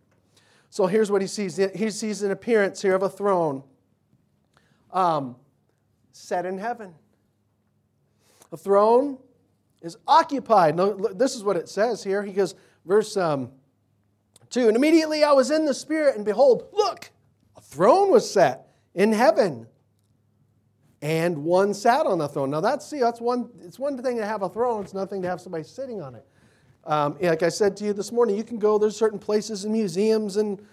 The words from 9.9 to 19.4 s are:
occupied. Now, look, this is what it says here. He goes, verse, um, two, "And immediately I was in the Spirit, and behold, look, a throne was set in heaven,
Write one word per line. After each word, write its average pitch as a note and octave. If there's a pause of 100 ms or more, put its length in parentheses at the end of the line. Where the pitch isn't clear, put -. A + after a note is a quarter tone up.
occupied. A#3+
Now, F3+
look, G3
this B3+
is G#3
what G3+
it -
says G#3+
here. G3+
He G3+
goes, F#3+ (280)
verse, G3+
um, D3 (1000)
two, B3
"And A3
immediately D#4
I D4
was C4+
in D#4
the C#4+
Spirit, D4
and G#3
behold, G#3+
look, G4 (440)
a -
throne D#4+
was B3+
set - (200)
in A3
heaven, G3+ (1300)